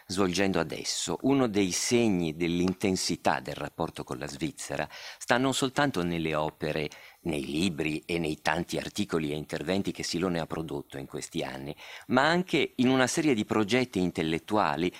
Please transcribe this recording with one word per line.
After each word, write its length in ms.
svolgendo 520
adesso. 640
Uno 240
dei 220
segni 640
dell'intensità 1040
del 160
rapporto 480
con 120
la 100
Svizzera 640
sta 180
non 160
soltanto 500
nelle 320
opere, 540
nei 220
libri 580
e 140
nei 220
tanti 380
articoli 520
e 60
interventi 560
che 100
Silone 380
ha 60
prodotto 520
in 80
questi 380
anni, 280
ma 180
anche 500
in 120
una 180
serie 260
di 120
progetti 560
intellettuali 1000